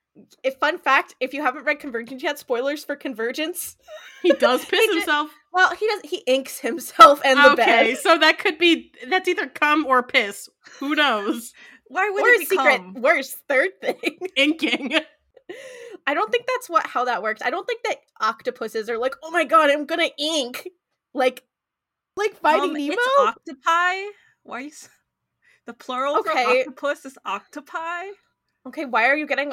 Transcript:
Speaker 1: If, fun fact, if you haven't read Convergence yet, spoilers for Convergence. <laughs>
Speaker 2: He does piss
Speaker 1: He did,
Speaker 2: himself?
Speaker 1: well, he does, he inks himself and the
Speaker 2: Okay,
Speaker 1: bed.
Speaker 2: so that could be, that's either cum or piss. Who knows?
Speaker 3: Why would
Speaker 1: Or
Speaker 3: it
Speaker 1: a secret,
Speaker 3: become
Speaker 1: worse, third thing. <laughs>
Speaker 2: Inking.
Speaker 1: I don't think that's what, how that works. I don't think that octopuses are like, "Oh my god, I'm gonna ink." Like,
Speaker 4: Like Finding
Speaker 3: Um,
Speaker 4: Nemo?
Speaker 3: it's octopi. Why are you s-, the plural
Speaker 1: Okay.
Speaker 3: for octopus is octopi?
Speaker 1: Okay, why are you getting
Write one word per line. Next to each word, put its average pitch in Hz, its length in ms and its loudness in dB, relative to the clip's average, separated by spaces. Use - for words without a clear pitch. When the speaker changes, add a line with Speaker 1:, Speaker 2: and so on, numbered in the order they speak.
Speaker 1:
If, 262 140 -2
fun 311 220 -2
fact, 294 420 0
if 262 140 -4
you 277 80 -6
haven't 269 220 -4
read 294 140 -2
Convergence 254 440 -12
yet, 349 180 -4
spoilers 277 440 -4
for 285 120 -8
Convergence. 269 840 -8
<laughs> - 60 -20
Speaker 2:
He 349 100 6
does 247 320 2
piss - 160 0
Speaker 1:
He 453 80 4
did, 392 80 0
Speaker 2:
himself? 302 340 -2
Speaker 1:
well, 370 240 4
he 415 100 -2
does, 403 160 -2
he 311 140 -8
inks 262 320 -2
himself 285 680 6
and 262 140 4
the 285 140 10
Speaker 2:
Okay, 233 420 4
Speaker 1:
bed. 254 40 -6
Speaker 2:
so 330 200 4
that 320 220 4
could - 180 -2
be, 339 340 2
that's 370 200 0
either 359 180 0
cum 302 400 2
or 254 160 4
piss. 240 460 -2
Who 285 160 -4
knows? 233 560 0
Speaker 3:
Why 381 220 -2
would 415 140 0
Speaker 1:
Or 466 60 4
Speaker 3:
it 440 120 4
Speaker 1:
a 277 40 -8
secret, 269 320 2
Speaker 3:
become 185 160 -16
Speaker 1:
worse, 269 420 0
third 320 320 0
thing. - 460 -6
<laughs> - 100 -12
Speaker 2:
Inking. 277 580 0
Speaker 1:
I 285 60 0
don't 415 180 -2
think 480 140 -2
that's 508 220 -6
what, 330 180 -2
how 247 180 -4
that 233 180 -4
works. 220 220 -6
I 269 60 -4
don't 349 160 -6
think 466 180 -8
that - 140 -4
octopuses 220 680 -6
are 233 100 -4
like, 262 240 -4
"Oh 320 80 -16
my 330 140 0
god, 302 260 4
I'm 294 160 0
gonna 320 320 -2
ink." 285 500 -4
Like, 254 300 -2
Speaker 4:
Like 403 240 -4
Finding 311 300 2
Speaker 3:
Um, 311 60 -6
Speaker 4:
Nemo? 294 180 -4
Speaker 3:
it's 508 260 0
octopi. 349 840 -2
Why - 160 -14
are - 20 -12
you 277 80 -14
s-, - 200 -20
the 233 80 -14
plural 269 440 -2
Speaker 1:
Okay. 262 460 2
Speaker 3:
for 302 60 -12
octopus 285 360 -6
is 269 180 -18
octopi? 330 800 -10
Speaker 1:
Okay, 294 180 -10
why 233 240 0
are 277 80 4
you 302 100 -4
getting 277 260 -4